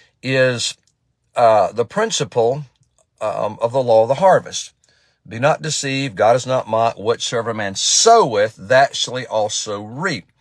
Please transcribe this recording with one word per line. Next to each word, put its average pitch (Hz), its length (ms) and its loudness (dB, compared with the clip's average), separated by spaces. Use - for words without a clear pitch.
is, 127 500 -2
uh, 110 380 4
the 117 100 -2
principle, 143 800 -2
um, 107 420 -6
of 117 120 -2
the 135 100 0
law 113 200 6
of 117 40 0
the 135 80 0
harvest. 160 560 2
"Be 110 100 -12
not 143 240 0
deceived. 135 540 -6
God 110 220 4
is 127 100 -8
not 127 220 -4
mocked. 113 280 0
Whatsoever 113 560 -4
man 101 220 -6
soweth, 131 800 2
that 127 400 2
shall 123 220 -6
he 127 80 -8
also 104 560 -4
reap." 127 600 -8